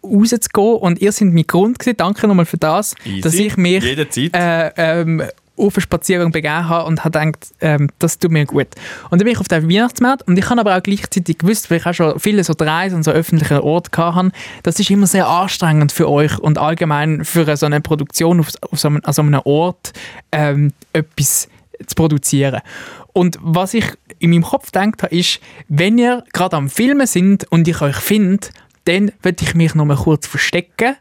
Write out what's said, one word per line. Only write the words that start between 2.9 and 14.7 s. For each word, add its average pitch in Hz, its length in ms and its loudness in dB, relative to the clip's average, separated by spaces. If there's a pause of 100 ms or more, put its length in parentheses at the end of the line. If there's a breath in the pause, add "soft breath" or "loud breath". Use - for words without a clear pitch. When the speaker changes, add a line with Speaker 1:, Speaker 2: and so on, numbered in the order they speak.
Speaker 2:
Easy. 98 180 -6
Speaker 1:
dass 160 120 0
ich 208 220 0
mich, 180 260 2
Speaker 2:
Jederzeit. 147 520 -2
Speaker 1:
äh, 165 420 0
ähm, 165 460 0 (340)
auf 202 180 0
einen 190 80 0
Spaziergang 175 480 0
begeben 160 380 -2
habe 165 180 -2
und 160 180 -2
habe 160 140 -2
gedacht, 156 300 -4 (120)
ähm, 147 280 2 (100)
das - 200 -2
tut 170 120 0
mir 151 160 2
gut. 139 220 -2 (420 loud breath)
Und 170 100 4
dann 185 40 2
bin 240 80 2
ich 220 80 -2
auf 190 80 -4
den 160 200 0
Weihnachtsmarkt 247 600 0
und 180 100 4
ich 190 100 -2
habe 240 120 2
aber 202 160 2
auch 185 60 -2
gleichzeitig 196 560 -4
gewusst, 208 300 -2
weil 170 100 2
ich - 80 -4
auch 175 80 -2
schon 156 260 0
viele 202 240 0
so 160 100 -2
Drehs 170 400 -2
an 160 80 -2
so 151 80 0
öffentlichen 156 480 2
Orten 156 320 0
gehabt 170 260 -2
habe, 185 140 2 (320 loud breath)
das 170 160 -2